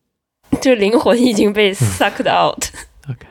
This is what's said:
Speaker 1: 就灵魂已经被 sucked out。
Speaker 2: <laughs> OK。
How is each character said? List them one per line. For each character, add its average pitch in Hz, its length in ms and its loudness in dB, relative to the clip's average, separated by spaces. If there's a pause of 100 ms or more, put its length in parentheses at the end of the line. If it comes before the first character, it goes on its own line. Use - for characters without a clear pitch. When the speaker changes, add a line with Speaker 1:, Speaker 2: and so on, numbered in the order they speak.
(600)
Speaker 1:
就 262 140 4
灵 214 240 2
魂 233 220 2
已 247 120 2
经 208 200 0
被 202 220 2
sucked 175 540 -2
out。 170 360 0 (220)
Speaker 2:
<laughs> - 240 -18
OK。 - 200 -12